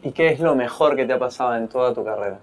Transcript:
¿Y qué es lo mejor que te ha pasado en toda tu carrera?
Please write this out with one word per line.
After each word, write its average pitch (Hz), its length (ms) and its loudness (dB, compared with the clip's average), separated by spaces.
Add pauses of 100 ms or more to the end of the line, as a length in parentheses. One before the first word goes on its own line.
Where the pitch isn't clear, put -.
¿Y 135 100 -6
qué 165 160 4
es 151 120 0
lo 160 140 2
mejor 135 420 2
que 131 80 2
te 120 80 0
ha 131 60 2
pasado 123 380 -2
en 113 120 -4
toda 127 240 0
tu 113 120 -6
carrera? 101 380 -6